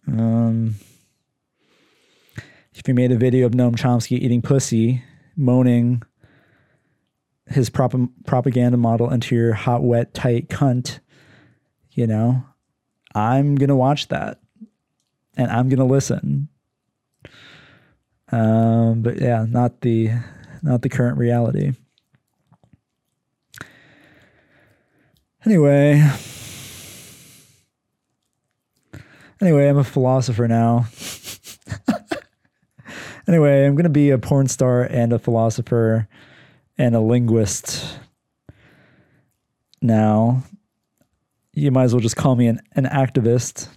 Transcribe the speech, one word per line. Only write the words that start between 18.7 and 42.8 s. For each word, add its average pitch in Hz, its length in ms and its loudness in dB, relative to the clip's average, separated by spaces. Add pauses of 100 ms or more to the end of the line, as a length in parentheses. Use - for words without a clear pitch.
but 117 180 -4
yeah, 117 280 0
not 120 320 -2
the, 113 320 0 (500)
not 127 200 -2
the 135 60 -4
current 123 300 -2
reality. 120 540 0 (3750)
Anyway. 147 600 4 (3250)
Anyway, 147 280 4
I'm 143 100 4
a 139 60 2
philosopher 127 640 0
now. 117 440 2
<laughs> - 60 -20 (2250)
Anyway, 147 360 4
I'm 139 120 2
gonna 170 120 2
be 143 220 4
a 135 80 2
porn 135 300 0
star 127 340 0
and 117 300 0
a 117 60 0
philosopher 113 880 -2 (680)
and 120 200 0
a 113 40 2
linguist 110 1000 -2 (1800)
now. 113 640 2 (1120)
You 147 180 0
might 131 140 2
as 120 100 2
well 123 60 2
just 110 160 -2
call 131 180 0
me 120 140 2
an, 117 120 -2 (120)
an 135 140 -2